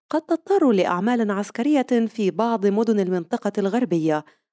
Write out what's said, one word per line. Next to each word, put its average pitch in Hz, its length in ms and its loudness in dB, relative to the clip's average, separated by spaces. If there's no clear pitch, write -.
قد 311 120 -2
تضطر 339 500 2
لأعمال 202 580 0
عسكرية 233 760 0
في 208 240 -2
بعض 208 360 -2
مدن 208 340 2
المنطقة 185 580 -4
الغربية 170 680 0